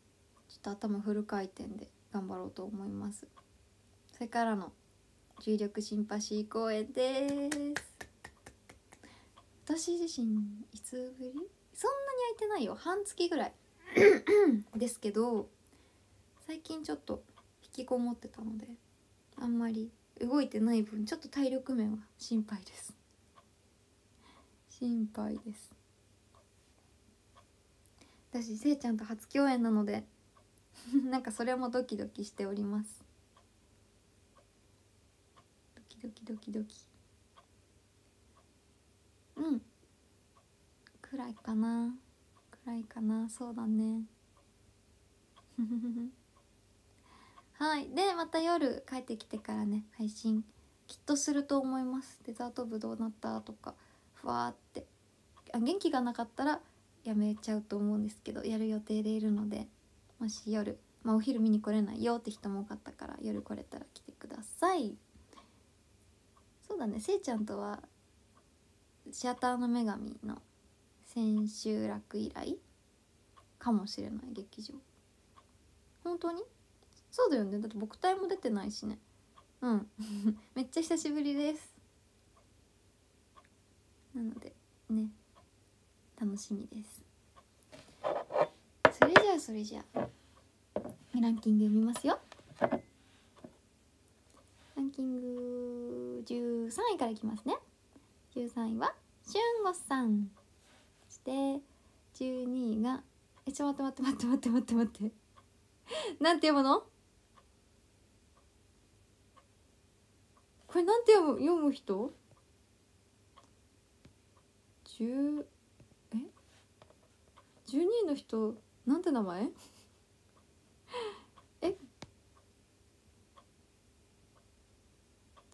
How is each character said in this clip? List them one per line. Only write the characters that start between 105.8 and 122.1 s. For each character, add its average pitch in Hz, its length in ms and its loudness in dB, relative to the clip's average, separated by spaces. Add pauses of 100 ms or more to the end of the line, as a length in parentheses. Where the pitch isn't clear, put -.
な 330 140 6
ん 311 60 2
て 311 80 6
読 285 120 6
む 269 80 4
の？ 339 160 4 (3750)
こ - 120 2
れ 359 60 6
な 415 140 6
ん 466 60 2
て 440 80 12
読 320 220 10
む、 - 40 0
読 320 240 4
む 285 100 4
人？ 208 400 -2 (2750)
十、 285 640 -2 (640)
え？ 220 40 -4 (1500)
十 269 120 -2
二 339 60 4
位 440 220 4
の 294 100 0
人、 220 440 -4 (240)
な 285 140 4
ん 359 40 -2
て 349 100 2
名 240 100 2
前？ 190 300 -2 (2000)
え？ 381 160 -2 (3750)